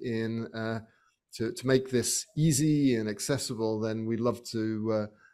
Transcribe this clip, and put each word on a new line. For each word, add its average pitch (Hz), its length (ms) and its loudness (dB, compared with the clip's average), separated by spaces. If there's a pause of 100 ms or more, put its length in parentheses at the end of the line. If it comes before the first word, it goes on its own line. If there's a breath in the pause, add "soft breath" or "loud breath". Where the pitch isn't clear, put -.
in, 113 500 -4
uh, 113 280 -4 (500 soft breath)
to, 113 220 -4
to - 140 -8
make 131 240 4
this - 360 0 (120)
easy 147 580 4
and 107 120 0
accessible, 110 680 -2
then 110 280 -2
we'd 113 120 0
love 117 260 0
to, 110 480 -2
uh, 107 140 0 (280 soft breath)